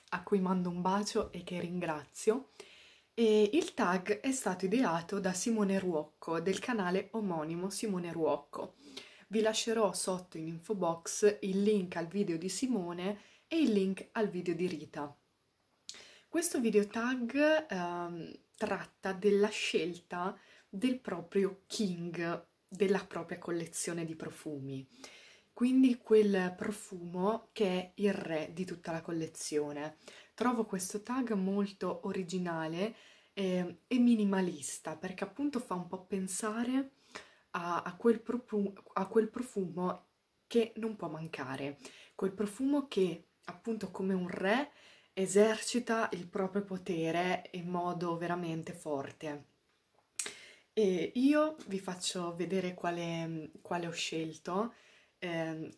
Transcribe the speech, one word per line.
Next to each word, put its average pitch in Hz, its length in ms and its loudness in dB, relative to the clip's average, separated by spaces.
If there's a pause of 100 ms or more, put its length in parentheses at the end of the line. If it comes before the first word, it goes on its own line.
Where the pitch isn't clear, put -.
(100)
a 180 120 -4
cui 202 160 2
mando 185 300 2
un 175 120 -2
bacio 196 520 0
e 175 100 -10
che 180 160 -6
ringrazio, 175 920 -2 (600)
e 214 420 6
il - 200 2
tag 190 460 0
è 269 100 -2
stato 196 340 -2
ideato 190 540 2
da 185 140 0
Simone 202 480 2
Ruocco 165 580 -2
del 185 220 0
canale 190 540 0
omonimo 175 540 -2
Simone 180 440 -4
Ruocco. 151 640 -2 (500)
Vi 214 140 2
lascerò 220 520 4
sotto 180 460 -4
in 160 80 -6
info 165 300 -4
box 180 640 2
il 196 240 2
link 196 320 2
al 165 100 -2
video 170 300 0
di 170 120 -4
Simone 185 720 -2 (300)
e 330 120 0
il 233 120 6
link 190 400 2
al 214 160 2
video 175 260 -2
di 175 140 0
Rita. 147 440 -8 (1160)
Questo 330 320 0
video 208 260 4
tag, 262 840 0
ehm, 175 600 -4 (280)
tratta 196 560 -4
della 202 340 4
scelta 180 880 -2 (300)
del 247 320 -2
proprio 190 640 -2
king, 170 800 -2 (220)
della 190 380 2
propria 175 320 -8
collezione 170 680 -4
di 160 120 -6
profumi. 139 720 -8 (680)
Quindi 254 420 6
quel 196 580 6
profumo 185 960 -4
che 208 180 2
è 185 240 -2
il 202 180 2
re 160 400 -2
di 180 140 -4
tutta 170 260 -8
la 165 80 -2
collezione. 151 960 -4 (380)
Trovo 240 320 2
questo 196 340 -4
tag 247 320 -2
molto 196 680 0
originale, 180 920 -2 (380)
ehm, 185 540 -2
e 254 120 2
minimalista, 190 1000 4
perché 185 280 -6
appunto 285 340 -2
fa - 140 -4
un 175 140 -2
po' 185 180 -8
pensare 226 840 -2 (600)
a, 175 280 -2
a 180 160 -8
quel 233 240 4
profu-, 208 540 -2 (200)
a 190 120 0
quel 226 240 4
profumo 180 800 -4 (380)
che 226 300 2
non 220 200 -4
può 170 120 -8
mancare, 143 720 -8 (360)
quel 190 180 -2
profumo 269 560 0
che 180 400 0 (160)
appunto 208 460 -6
come 196 220 -2
un 180 160 0
re 208 440 0 (460)
esercita 220 920 2
il 175 140 -6
proprio 196 360 -2
potere 180 880 0
in 175 160 -6
modo 175 500 -2
veramente 170 560 -4
forte. 147 720 -6 (1300)
E 185 400 2
io 302 420 6 (120)
vi 196 100 -4
faccio 180 580 -4
vedere 180 380 0
quale, 165 800 -4 (100)
quale 170 240 -4
ho 165 60 -4
scelto. 165 800 -4 (420)
Ehm, 160 600 -4